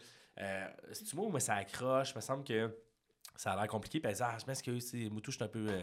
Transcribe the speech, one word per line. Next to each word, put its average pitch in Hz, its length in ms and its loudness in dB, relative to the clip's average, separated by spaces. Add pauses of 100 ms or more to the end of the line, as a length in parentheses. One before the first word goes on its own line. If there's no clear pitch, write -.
(380)
Euh, 95 280 -2 (260)
c'est-tu - 240 -8
moi 185 80 0
ou 226 60 2
moi 147 100 2
ça 120 140 4
accroche ? 131 580 4
Il - 40 -14
me 113 40 -4
semble 139 240 -2
que 113 320 2 (600)
ça - 160 0
a 95 40 4
l'air 104 120 2
compliqué. » 110 320 0
Puis 135 100 0
elle 101 60 -2
dit, « 107 80 0
Ah, 117 140 2
je - 80 -10
m'excuse, 123 440 -2
tu 120 140 -2
sais, 107 60 0
Moutou, 107 200 -4
je 131 80 -4
suis 120 60 0
un 110 40 0
peu, 110 180 0
euh, 98 160 2